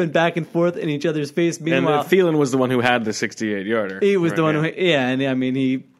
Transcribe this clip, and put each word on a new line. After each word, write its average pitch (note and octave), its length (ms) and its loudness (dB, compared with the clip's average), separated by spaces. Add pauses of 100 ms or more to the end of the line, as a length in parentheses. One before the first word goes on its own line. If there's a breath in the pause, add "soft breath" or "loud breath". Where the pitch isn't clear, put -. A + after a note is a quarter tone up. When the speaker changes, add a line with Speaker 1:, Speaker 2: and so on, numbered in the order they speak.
Speaker 1:
Yeah. C#3+ 60 -6
Speaker 2:
back E3 240 2
and D#3+ 100 -6
forth E3+ 300 0
in E3+ 100 -6
each D3 180 -2
other's D3+ 240 -2
face. E3+ 280 -2
Speaker 1:
And, D#3 100 -8
uh, - 40 0
Speaker 2:
Meanwhile, C#3+ 340 2
Speaker 1:
Thielen F3 320 4
was C#3 140 2
the C3+ 60 0
one B2+ 120 2
who B2+ 100 2
had A#2+ 240 2
the G#2+ 80 -4
sixty-eight G#2 560 -4
yarder. G2+ 320 -2
Speaker 2:
He G3+ 160 2
was E3+ 160 0
the E3 120 0
Speaker 1:
Right, D#3 120 2
Speaker 2:
one D3+ 80 0
Speaker 1:
yeah. D#3+ 80 -2
Speaker 2:
who, - 100 -6
yeah, C#3+ 280 2
and, C3 140 -2
I C3+ 100 0
mean, B2+ 220 -2
he C3 280 -2 (160)